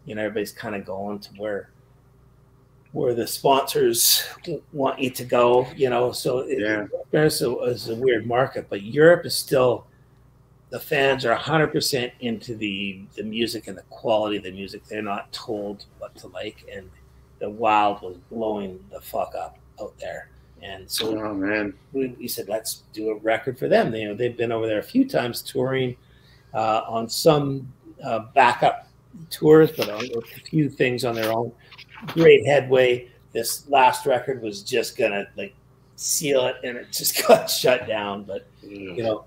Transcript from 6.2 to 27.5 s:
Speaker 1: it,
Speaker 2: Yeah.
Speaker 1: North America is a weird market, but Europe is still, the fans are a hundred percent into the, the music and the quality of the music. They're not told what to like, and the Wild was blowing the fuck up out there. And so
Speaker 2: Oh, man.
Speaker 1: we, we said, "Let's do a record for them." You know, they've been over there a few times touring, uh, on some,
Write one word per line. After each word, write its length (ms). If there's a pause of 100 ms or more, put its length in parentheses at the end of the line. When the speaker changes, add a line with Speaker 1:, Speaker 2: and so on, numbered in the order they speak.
Speaker 1:
it, 220
Speaker 2:
Yeah. 140 (360)
Speaker 1:
North 300
America 280
is 200
a 60
weird 300
market, 440
but 140
Europe 420
is 100
still, 500 (840)
the 100
fans 460
are 80
a 40
hundred 360
percent 480
into 340
the, 460 (140)
the 80
music 440
and 100
the 120
quality 480
of 60
the 80
music. 340
They're 160
not 320
told 520 (140)
what 180
to 100
like, 460
and 160 (500)
the 100
Wild 520
was 140 (160)
blowing 480 (120)
the 100
fuck 340
up 220 (240)
out 180
there. 300 (320)
And 280
so 300
Speaker 2:
Oh, 140
man. 400 (180)
Speaker 1:
we, 160 (100)
we 120
said, 180
"Let's 360 (100)
do 160
a 60
record 440
for 80
them." 260
You 140
know, 80
they've 220
been 160
over 140
there 120
a 40
few 240
times 340
touring, 560 (560)
uh, 340
on 220
some, 580 (340)